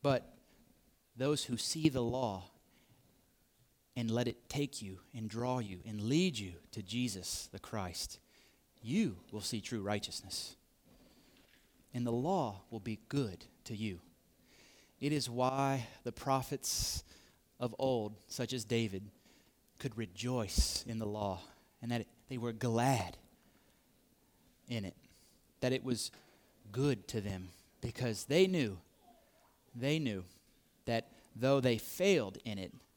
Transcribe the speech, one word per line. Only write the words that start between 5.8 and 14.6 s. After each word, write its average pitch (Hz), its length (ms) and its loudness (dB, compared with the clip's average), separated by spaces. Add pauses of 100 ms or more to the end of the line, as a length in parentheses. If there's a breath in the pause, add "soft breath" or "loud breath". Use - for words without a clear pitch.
and 107 160 -6
lead 143 380 2
you 92 160 -6 (160)
to 104 120 -8
Jesus 98 720 -4
the 98 60 -10
Christ, - 600 -6 (600 soft breath)
you 120 380 0 (120)
will 104 120 -6
see 110 180 -4
true 107 220 -4
righteousness. - 760 -4 (1400 soft breath)
And 123 140 0
the 120 40 2
law 123 600 0
will 113 100 -6
be 107 200 -4 (100)
good 120 340 -2 (200)
to 117 120 -8
you. 101 240 -4 (1000 loud breath)